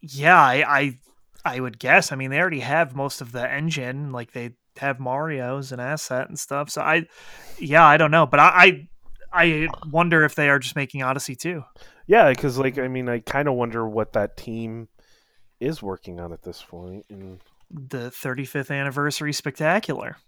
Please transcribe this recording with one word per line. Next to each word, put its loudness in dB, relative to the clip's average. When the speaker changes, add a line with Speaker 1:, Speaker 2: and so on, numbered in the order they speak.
Speaker 1:
Yeah, 4
I, 4
I, -2
I -6
would -8
guess. 2
I -8
mean, -8
they -2
already -2
have -2
most -8
of -16
the -6
engine. -6
Like, -12
they -10
have -4
Mario -6
as -10
an -12
asset -6
and -14
stuff. -8
So -8
I, 0
yeah, 6
I 10
don't 4
know. 6
But 2
I, 10
I, 6
I 2
wonder 4
if -2
they 2
are 4
just -10
making -6
Odyssey -4
two. -8
Speaker 2:
Yeah, 6
'cause, -4
like, -2
I -4
mean, -6
I -2
kinda -2
wonder -4
what -4
that -2
team -12
is -6
working -12
on -12
at -18
this -14
point. -18
And -20
Speaker 1:
The -12
thirty-fifth -8
anniversary -4
spectacular. -4